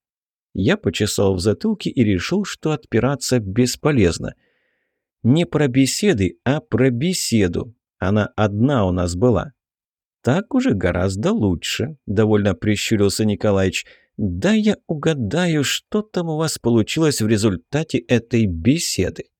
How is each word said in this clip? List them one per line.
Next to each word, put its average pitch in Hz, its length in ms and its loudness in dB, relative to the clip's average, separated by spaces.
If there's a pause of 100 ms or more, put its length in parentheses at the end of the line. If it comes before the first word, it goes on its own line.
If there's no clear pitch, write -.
(540)
Я 110 220 2
почесал - 580 0
в 87 60 -2
затылке 165 480 -2
и 120 160 0
решил, 107 400 0
что - 280 -4
отпираться 131 680 -2
бесполезно. 110 960 0 (880)
Не 156 240 4
про 147 200 0
беседы, 127 800 0
а 147 160 0
про 127 300 0
беседу. 117 840 -2 (240)
Она 101 380 0
одна 107 500 2
у 90 60 0
нас 90 220 -2
была. 101 380 0 (720)
"Так 160 320 -2
уже 262 200 2
гораздо 95 580 -2
лучше", 117 640 -2 (100)
довольно 104 480 2
прищурился 101 680 0
Николаич. 98 600 0 (320)
"Да 101 340 0
я 214 240 2 (100)
угадаю, 151 800 -2
что - 380 -4
там 180 260 -6
у 156 80 -4
вас 156 220 -2
получилось 120 640 2
в 107 40 0
результате 110 720 0
этой 117 480 0
беседы". 95 920 -2